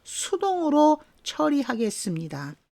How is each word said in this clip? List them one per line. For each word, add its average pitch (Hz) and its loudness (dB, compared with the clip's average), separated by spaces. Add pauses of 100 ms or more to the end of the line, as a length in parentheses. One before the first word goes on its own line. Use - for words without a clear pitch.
수동으로 302 2 (240)
처리하겠습니다. 208 -4 (200)